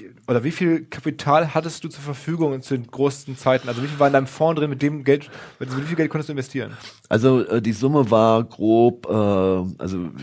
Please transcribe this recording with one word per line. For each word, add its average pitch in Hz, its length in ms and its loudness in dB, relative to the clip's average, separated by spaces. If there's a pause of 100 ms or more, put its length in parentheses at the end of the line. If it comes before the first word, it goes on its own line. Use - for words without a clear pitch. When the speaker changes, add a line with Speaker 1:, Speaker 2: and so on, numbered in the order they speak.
(280)
Speaker 1:
oder 120 160 2
wie 156 80 -2
viel 165 340 0
Kapital 151 680 0
hattest 160 300 -4
du 160 60 -10
zur 139 140 -16
Verfügung 147 580 -4
zu 135 160 -4
den 120 80 -6
großen 135 500 -4
Zeiten? 127 320 0
Also 120 140 -6
wie 139 60 -6
viel 147 120 -10
war 143 80 6
in 139 60 2
deinem 135 140 4
Fonds 160 320 0
drin, 147 100 -2
mit 135 120 -6
dem 147 220 -2
Geld, 143 260 2 (300)
mit, 131 100 -10
mit 131 120 -6
wie 147 60 -8
viel 165 80 -4
Geld 156 160 0
konntest 151 180 -6
du 151 40 -8
investieren? 127 380 -8 (380)
Speaker 2:
Also, 120 360 4
äh, 113 160 0
die 110 120 -2
Summe 131 380 2
war 113 320 4
grob, 117 680 2
äh, 92 40 0
also 95 960 0 (140)